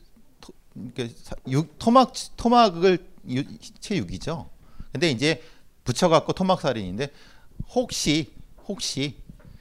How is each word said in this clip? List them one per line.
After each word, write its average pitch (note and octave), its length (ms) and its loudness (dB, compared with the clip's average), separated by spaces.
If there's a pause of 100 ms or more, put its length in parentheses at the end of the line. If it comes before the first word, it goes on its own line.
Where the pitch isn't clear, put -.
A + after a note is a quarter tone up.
(400)
토-, - 120 -20 (220)
이렇게 A#2+ 340 -10
사-, - 280 -14 (120)
유-, C#3+ 180 0 (120)
토막, A#3+ 340 6 (240)
토막을 G3 720 4 (220)
유-, B2+ 160 -2 (160)
시체 - 360 -8
유기죠. C#3+ 520 -6 (440)
근데 D#3 180 0
이제 C#3+ 320 0 (420)
붙여갖고 D#3+ 480 2
토막살인인데 C3+ 760 -2 (680)
혹시, D#3+ 600 -2 (320)
혹시 - 560 -6 (380)